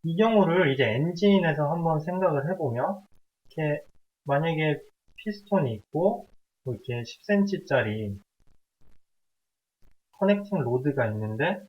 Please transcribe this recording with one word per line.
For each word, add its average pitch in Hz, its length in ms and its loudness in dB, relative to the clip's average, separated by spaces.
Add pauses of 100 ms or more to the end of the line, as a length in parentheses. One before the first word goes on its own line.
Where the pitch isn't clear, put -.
이 165 120 -4
경우를 185 560 4
이제 135 120 0
엔진에서 156 880 2
한번 165 300 0
생각을 165 500 0
해보면 151 500 -4 (560)
이렇게 151 260 -2 (420)
만약에 151 540 0 (360)
피스톤이 180 580 -2
있고 170 540 -2 (360)
뭐 123 120 -6
이렇게 120 280 -8
십 - 200 -18
센치짜리 123 920 0 (2000)
커넥팅 202 400 2
로드가 127 480 0
있는데 107 600 -2